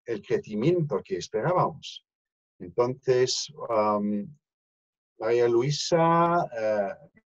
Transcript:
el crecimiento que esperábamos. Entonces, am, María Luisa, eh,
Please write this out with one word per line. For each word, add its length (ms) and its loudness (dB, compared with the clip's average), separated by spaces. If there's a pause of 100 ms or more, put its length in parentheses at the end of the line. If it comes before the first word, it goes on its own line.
el 180 -6
crecimiento 840 -2
que 120 -6
esperábamos. 880 -4 (560)
Entonces, 920 0 (160)
am, 680 -2 (800)
María 300 2
Luisa, 960 2 (100)
eh, 380 -2 (400)